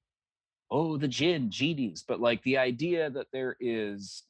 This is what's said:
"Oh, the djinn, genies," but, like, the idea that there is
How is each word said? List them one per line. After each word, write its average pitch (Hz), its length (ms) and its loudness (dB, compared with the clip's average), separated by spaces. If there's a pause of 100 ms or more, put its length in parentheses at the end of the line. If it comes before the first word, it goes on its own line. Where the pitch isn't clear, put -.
(720)
"Oh, 156 260 2
the 147 120 0
djinn, 131 420 2
genies," 131 560 -2
but, 107 140 -2
like, 117 220 4
the 131 160 2
idea 147 520 0
that 135 220 -6
there 131 280 -4
is 104 680 -4